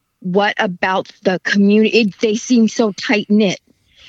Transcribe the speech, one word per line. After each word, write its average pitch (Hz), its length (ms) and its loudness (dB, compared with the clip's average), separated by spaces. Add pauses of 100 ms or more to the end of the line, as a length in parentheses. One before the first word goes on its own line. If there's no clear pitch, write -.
(220)
what 202 360 -2
about 190 540 -4 (120)
the 185 200 0
community. 208 560 2
It, 208 200 -2
they 214 160 -2
seem 226 340 2
so 214 240 -2
tight-knit. 214 640 -2 (500)